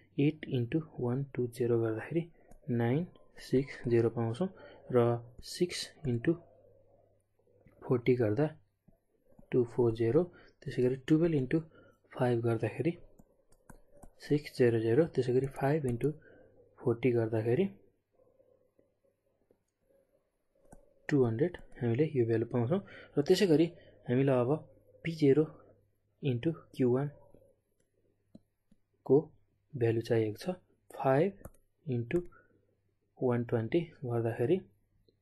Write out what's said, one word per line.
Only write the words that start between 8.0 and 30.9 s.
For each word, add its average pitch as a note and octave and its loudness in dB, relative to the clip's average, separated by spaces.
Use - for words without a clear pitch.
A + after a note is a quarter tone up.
गर्दा A2+ 2
टू B2+ 2
फोर A#2 2
जेरो, A#2+ 4
त्यसै - -4
गरी B2 2
टुवेल्भ D#3+ 2
इन्टु C#3 0
फाइभ B2 0
गर्दाखेरि A#2 -2
सिक्स - -2
जेरो A#2 4
जेरो, A#2 4
त्यसै B2 0
गरी C3 2
फाइभ C#3+ 0
इन्टु B2 -2
फोर्टी A#2+ 0
गर्दाखेरि A#2 0
टु C#3 4
हन्ड्रेड A#2 -2
हामीले A#2+ 0
यो A#2+ 2
value A2+ 0
पाउँछौँ। B2 -2
र D3 0
त्यसै G#3+ 4
गरी D#3 6
हामीलाई C3 2
अब B2 0
P E3 -4
zero C#3+ 6
into C3 -2
Q C3 2
one C#3 0
को - 6
value A#2 0
चाहिएको A2 0
छ। F#3 -4